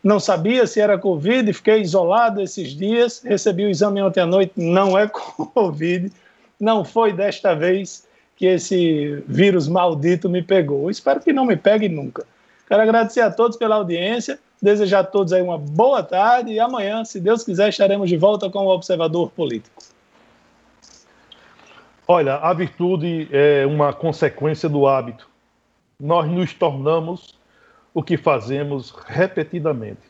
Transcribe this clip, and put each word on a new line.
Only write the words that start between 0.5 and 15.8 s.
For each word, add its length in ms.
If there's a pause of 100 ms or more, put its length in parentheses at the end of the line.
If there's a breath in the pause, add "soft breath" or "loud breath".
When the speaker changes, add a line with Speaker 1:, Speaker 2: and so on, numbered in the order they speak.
Speaker 1:
se 160
era 160
covid, 560
fiquei 280
isolado 600
esses 300
dias, 500
recebi 440
o 40
exame 320
ontem 200
à 60
noite, 300
não 400
é 140
<laughs> 0
covid, 1000 (460 soft breath)
não 260
foi 280
desta 400
vez 540 (300 soft breath)
que 100
esse 800
vírus 400
maldito 600
me 120
pegou. 480
Espero 300
que 140
não 120
me 120
pegue 320
nunca. 360 (440 soft breath)
Quero 120
agradecer 420
a 80
todos 260
pela 180
audiência, 640 (240)
desejar 380
a 40
todos 280
aí 100
uma 160
boa 420